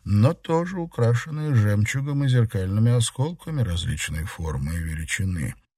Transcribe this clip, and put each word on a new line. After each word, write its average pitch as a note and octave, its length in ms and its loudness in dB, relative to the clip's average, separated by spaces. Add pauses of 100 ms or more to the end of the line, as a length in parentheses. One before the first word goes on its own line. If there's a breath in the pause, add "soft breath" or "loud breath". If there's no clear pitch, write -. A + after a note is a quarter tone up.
но G#2+ 300 4
тоже F3 440 -2
украшенные D3+ 760 0
жемчугом B2 720 2
и C#3 40 2
зеркальными A2 640 2
осколками C#3 720 -2
различной D#2+ 600 -4
формы D2+ 500 -6
и E2+ 40 -4
величины. D#2+ 760 -4 (240)